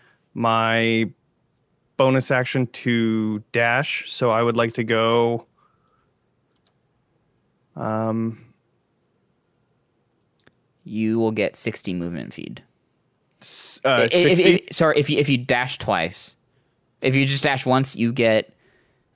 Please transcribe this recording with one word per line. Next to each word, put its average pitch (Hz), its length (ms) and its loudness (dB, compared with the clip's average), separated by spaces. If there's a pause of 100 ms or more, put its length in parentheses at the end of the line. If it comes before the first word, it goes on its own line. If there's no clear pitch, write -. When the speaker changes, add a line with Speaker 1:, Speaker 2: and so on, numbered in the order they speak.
(340)
Speaker 1:
my 113 760 0 (880)
bonus 131 340 2
action 127 380 0
to 110 760 -2 (100)
dash. 117 580 0
So 123 200 0
I 110 120 2
would 117 140 0
like 117 180 0
to 117 100 -4
go, 117 640 0 (2250)
um, 113 680 -4 (2500)
Speaker 2:
You 110 340 -2
will 110 140 2
get 107 240 -2
sixty - 380 -6
movement 85 400 -8
feet. - 260 -14 (800)
Speaker 1:
s-, - 440 -4
uh, 135 40 2
Speaker 2:
I-, 123 160 4
if, 113 100 0
if, 175 80 4 (160)
Speaker 1:
sixty? 180 340 4
Speaker 2:
sorry, 156 260 2
if 139 100 0
you, 151 100 0
if 143 120 0
you 135 80 2
dash 127 400 -2
twice. 92 580 -4 (640)
If 131 160 0
you 139 80 4
just 135 180 -2
dash 139 220 0
once, 131 320 0
you 117 160 0
get, 113 400 2 (640)